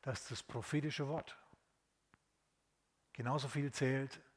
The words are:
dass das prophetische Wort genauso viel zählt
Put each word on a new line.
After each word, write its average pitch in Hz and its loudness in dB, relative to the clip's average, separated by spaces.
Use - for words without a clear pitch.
dass - -2
das - -6
prophetische 147 0
Wort 156 -4
genauso 135 0
viel 143 0
zählt 135 2